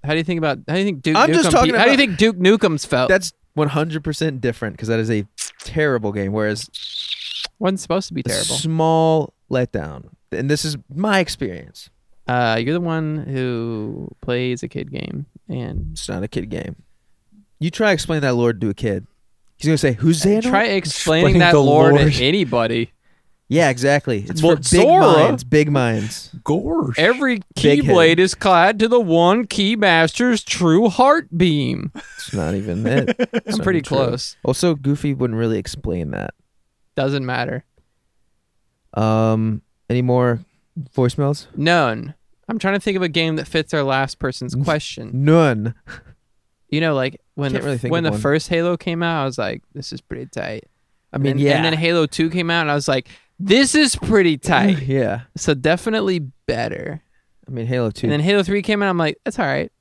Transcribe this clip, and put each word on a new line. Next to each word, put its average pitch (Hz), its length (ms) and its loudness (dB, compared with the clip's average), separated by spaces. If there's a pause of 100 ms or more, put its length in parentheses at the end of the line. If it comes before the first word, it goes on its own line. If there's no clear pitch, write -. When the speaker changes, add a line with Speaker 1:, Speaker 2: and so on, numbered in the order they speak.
Speaker 1:
how 151 80 -2
do 160 60 2
you 165 40 -2
think 170 140 -2
about, 143 220 -2 (100)
how 156 60 -2
do 185 40 0
you 196 60 0
think 160 160 -4
Duke 160 160 0
Speaker 2:
I'm 277 120 4
Speaker 1:
Nukem 320 40 2
Speaker 2:
just 262 180 2
talking - 220 4
Speaker 1:
pe-, 226 40 0
how 196 60 4
do 247 80 6
you 277 40 4
Speaker 2:
about 277 100 4
Speaker 1:
think 180 120 -6
Duke 208 200 2
Nukem's 185 480 2
felt? 127 240 0
Speaker 2:
That's 185 240 0 (220)
one 151 120 0
hundred 156 380 -4
percent 151 340 -4
different 113 380 -4
'cause 110 100 -8
that 113 140 0
is 110 100 -2
a 104 140 -2 (400)
terrible 123 480 -2
game. 98 180 -4
Whereas 107 380 -4 (920)
Speaker 1:
Wasn't 190 220 -2
supposed - 260 -4
to 175 60 -14
be 135 80 -6
Speaker 2:
a - 20 -10
Speaker 1:
terrible. - 320 -4
Speaker 2:
small 160 760 0 (180)
letdown, 87 540 -4 (260)
and 135 180 -4
this 151 140 0
is 151 140 -6 (180)
my 196 240 0
experience. 92 680 -8 (380)
Speaker 1:
Uh, 123 360 0
you're 143 100 -2
the 175 60 -2
one 160 380 -4 (100)
who 117 800 -6 (140)
plays 123 420 -4
a - 60 -10
kid - 220 -10
game, 143 340 -10 (240)
and 85 440 -8
Speaker 2:
It's - 140 -12
not 95 160 -6
a 107 60 -8
kid 92 200 -8
game. - 280 -10 (840)
You 160 120 -4
try 214 200 2
explaining 156 300 -2
that 131 140 2
lore 120 180 2
to 104 160 -4
a 98 40 -4
kid, 107 320 -4 (520)
he's - 100 -10
gonna 156 100 2
say, 135 160 0
"Who's 151 280 2
Xehanort?" 208 280 2
Speaker 1:
Try 208 180 2
explaining 170 580 0
Speaker 3:
Explain 170 140 6
Speaker 1:
that 175 120 6
Speaker 3:
the 151 80 8
Speaker 1:
lore 143 320 6
Speaker 3:
lore. 143 180 6
Speaker 1:
to 131 140 0
anybody. 117 680 0 (560)
Speaker 2:
Yeah, 151 200 4
exactly. 127 600 0
It's 165 120 -2
Speaker 1:
Well, 165 140 6
Speaker 2:
for - 60 -8
big 127 40 -10
Speaker 1:
Sora. 302 360 6
Speaker 2:
minds, 208 420 4
big 151 280 2
minds. 113 580 -2 (160)
Speaker 3:
Gosh. 202 520 -2
Speaker 1:
Every 240 440 0 (200)
Speaker 2:
Big 147 200 4
Speaker 1:
keyblade 165 280 6
Speaker 2:
head. 170 100 4
Speaker 1:
is 185 140 2
clad 190 460 4
to 220 80 2
the 240 140 4
one 180 440 4
key 208 300 0
master's 202 680 2
true 175 460 2
heart 277 400 2 (100)
beam. 147 540 0 (240)
Speaker 2:
It's - 180 -14
not 87 200 -2
even 101 340 -4
it. 135 220 0
Speaker 1:
<laughs> - 100 -4 (140)
Speaker 2:
It's 220 200 -4
Speaker 1:
I'm 220 40 -4
Speaker 2:
not 190 60 -4
Speaker 1:
pretty 185 160 0
Speaker 2:
even 135 80 -8
true. 139 100 -2
Speaker 1:
close. 123 480 -4
Speaker 2:
Also, 160 300 0
Goofy 143 380 -2
wouldn't 123 240 -2
really 113 200 -2
explain 87 540 -6
that. 50 220 -8 (600)
Speaker 1:
Doesn't 135 300 -2
matter. 123 400 -6 (1300)
Speaker 2:
Um, 110 680 0 (280)
any 123 120 0
more 123 380 2 (560)
voicemails? 139 600 -2
Speaker 1:
None. 143 580 0 (340)
I'm 226 120 -6
trying 196 140 0
to 202 60 -2
think 196 180 -2
of 185 60 0
a 175 60 -2
game 160 280 0
that 151 100 -8
fits 160 260 -4
our 147 100 0
last 135 360 -2
person's 127 360 -6
Speaker 2:
N-, 135 80 -2
Speaker 1:
question. 147 500 -4
Speaker 2:
none. 135 600 2 (960)
Speaker 1:
You 151 120 -2
know, 160 140 0
like, 135 260 -4 (140)
when 143 160 -2
Speaker 2:
Can't 131 120 -2
Speaker 1:
the, - 20 -6
Speaker 2:
really 139 120 -2
think 123 140 -4
Speaker 1:
when 170 140 0
Speaker 2:
of 151 60 0
Speaker 1:
the 104 40 -2
Speaker 2:
one. 104 60 -4
Speaker 1:
first 143 280 0
Halo 170 280 0
came 170 260 -4
out, 165 180 -2
I 135 40 -2
was 131 120 -6
like, 104 240 -6 (120)
"This - 180 -12
is 131 100 -12
pretty 123 260 -14
tight." - 380 -10 (480)
Speaker 2:
I - 40 -4
mean, 139 140 0
Speaker 1:
And 135 80 0
then, 143 60 2
Speaker 2:
yeah. 143 120 4
Speaker 1:
and 143 80 2
then 160 80 2
Halo 165 320 0
two 160 240 -2
came 170 200 -2
out, 170 120 0
and 151 100 0
I 147 40 2
was 147 120 -2
like, 135 220 -2 (300)
"This 226 360 4
is 294 200 4
pretty 180 420 2
tight." 165 420 2
Speaker 2:
<laughs> 131 80 -8
Yeah. 123 340 -2 (140)
Speaker 1:
So - 180 -2
definitely 180 680 -2 (280)
better. 120 540 -6 (460)
Speaker 2:
I 127 40 -14
mean, 117 160 -8
Halo 123 240 -2
two. - 160 -4
Speaker 1:
And - 40 2
then 147 100 0
Halo 196 220 2
three 196 180 -2
came 208 200 -2
out, 196 80 0
I'm 180 80 -2
like, 156 280 -2
"That's 220 140 -6
all 180 60 -2
right." 143 360 -4